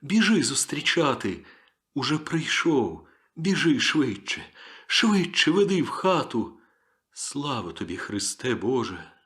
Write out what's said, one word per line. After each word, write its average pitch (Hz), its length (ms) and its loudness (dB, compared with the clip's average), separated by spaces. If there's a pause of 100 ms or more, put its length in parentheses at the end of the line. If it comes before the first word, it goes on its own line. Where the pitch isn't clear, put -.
Біжи 196 420 4
зустрічати. 131 1000 0 (480)
Уже 139 240 0
прийшов, 151 920 0 (280)
біжи 160 440 2
швидше, - 640 -2 (420)
швидше 202 640 2
веди 185 300 4
в 127 80 -2
хату. 151 720 0 (520)
Слава 131 600 -6
тобі, - 260 -8
Христе - 580 -4
Боже 107 560 -4 (140)